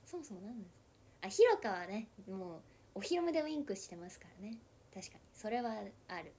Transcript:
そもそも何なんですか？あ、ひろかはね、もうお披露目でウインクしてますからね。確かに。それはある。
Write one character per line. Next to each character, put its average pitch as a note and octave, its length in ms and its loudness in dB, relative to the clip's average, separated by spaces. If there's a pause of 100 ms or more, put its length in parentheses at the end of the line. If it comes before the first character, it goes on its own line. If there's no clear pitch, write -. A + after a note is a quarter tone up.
そ F4+ 140 -6
も D#4+ 60 -6
そ G#3 100 -10
も F3 60 -10
何 G#3 100 -8
な B3 60 -6
ん G#3 80 -6
で F3 40 -14
す - 60 -20
か？ - 60 -20 (420)
あ、 F#3+ 60 -4
ひ G#4+ 160 10
ろ A#4 140 10
か G#3+ 120 0
は F3+ 160 -2
ね、 G#3+ 220 -4 (200)
も F#3 280 -6
う - 60 -16 (360)
お - 20 -2
披 - 80 -2
露 F4 140 4
目 E4+ 100 2
で D#4+ 100 4
ウ D4+ 60 0
イ D#4 80 -2
ン D4 80 0
ク - 120 -2
し - 120 -6
て F3 80 -10
ま F3 140 -12
す - 80 -6
か - 80 -16 (140)
ら G#3 80 -8
ね。 A3+ 100 -8 (340)
確 - 180 -8
か - 40 -20
に。 - 60 -20 (120)
そ - 160 -4
れ A#3+ 140 4
は A#3 100 0
あ G#3+ 80 -4 (400)
る。 D#3 180 -12